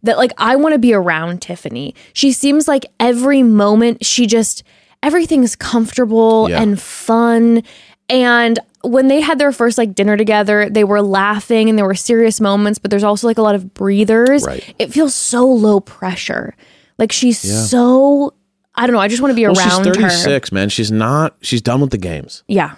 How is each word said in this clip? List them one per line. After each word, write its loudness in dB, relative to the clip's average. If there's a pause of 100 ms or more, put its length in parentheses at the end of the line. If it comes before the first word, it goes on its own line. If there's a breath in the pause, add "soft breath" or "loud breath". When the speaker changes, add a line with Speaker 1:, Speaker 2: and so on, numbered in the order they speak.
Speaker 1:
that, 0
like, 0
I 0
wanna 2
be 2
around -2
Tiffany. -12 (200 soft breath)
She 0
seems 0
like -2 (120)
every 2
moment 2
she 0
just, -2 (400 soft breath)
everything's 0
comfortable 0
Speaker 2:
Yeah. -2
Speaker 1:
and 0
fun. 0 (480 loud breath)
And 2 (280)
when 2
they 2
had -2
their 2
first, 0
like, -2
dinner 0
together, 0
they 2
were 2
laughing 0
and 2
there 0
were -2
serious 0
moments, 0
but -6
there's 0
also, 0
like, 0
a 0
lot 2
of -8
breathers. 2
Speaker 2:
Right. -12
Speaker 1:
It -6
feels 0
so 0
low 4
pressure. -10 (460 soft breath)
Like, -2
she's -2
Speaker 2:
Yeah. -4
Speaker 1:
so, 2 (420)
I -2
don't 2
know. 2
I 0
just -4
wanna 0
be 2
Speaker 2:
Well, 2
Speaker 1:
around 0
Speaker 2:
she's 2
Speaker 1:
her. 2
Speaker 2:
thirty-six, -2
man. -2
She's -4
not, -2
she's -4
done -2
with 0
the -4
games. -10
Speaker 1:
Yeah. -2